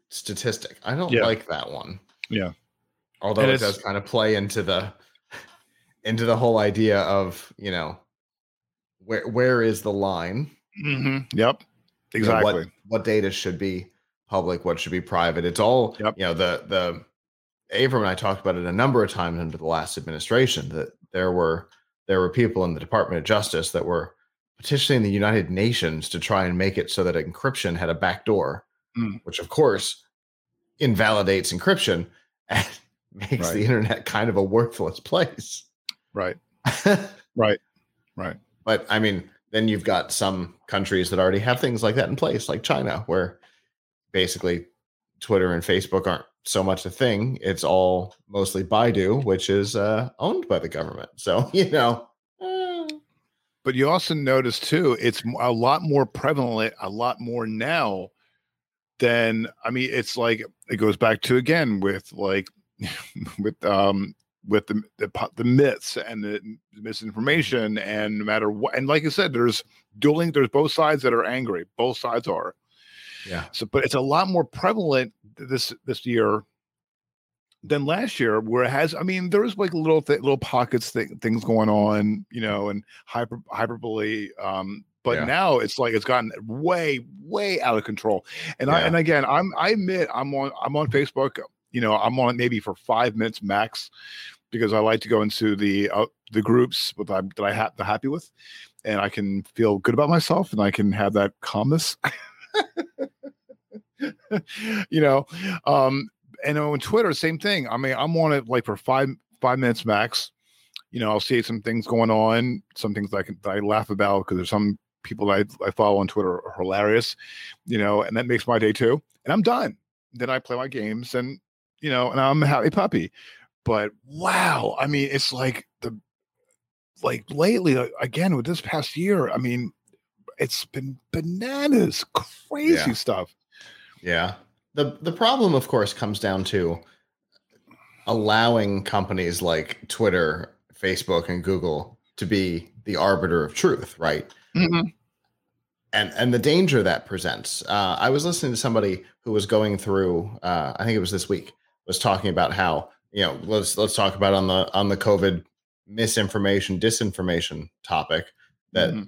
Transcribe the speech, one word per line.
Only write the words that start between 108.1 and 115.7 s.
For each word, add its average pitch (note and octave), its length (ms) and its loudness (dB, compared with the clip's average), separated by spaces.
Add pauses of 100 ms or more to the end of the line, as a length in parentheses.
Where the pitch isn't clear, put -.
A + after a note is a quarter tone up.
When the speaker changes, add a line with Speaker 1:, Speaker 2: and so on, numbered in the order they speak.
Speaker 2:
on D#3 160 4
it, C3 140 -2
like, B2 180 0
for G#2 100 -2
five, C3 340 0 (320)
five C3 180 2
minutes A#2+ 260 0
max. A2 460 0 (600)
You A#2+ 80 -8
know, A2 120 0
I'll G#2+ 80 2
see A#2+ 220 2
some A2 200 -6
things A#2 260 -2
going A2+ 240 2
on, A2+ 500 2 (140)
some G#2 180 -4
things G2+ 180 -4
that G2+ 60 -2
I F#2+ 60 -2
can, F#2 200 -10
that G2 80 -4
I G2+ 80 -2
laugh G#2+ 300 0
about G2+ 380 2
'cause F#2 100 -2
there's F2+ 120 -4
some G#2 280 2 (260)
people G#2 240 -4
that G2+ 200 4 (140)
I, G2 60 -2
I F#2+ 40 -2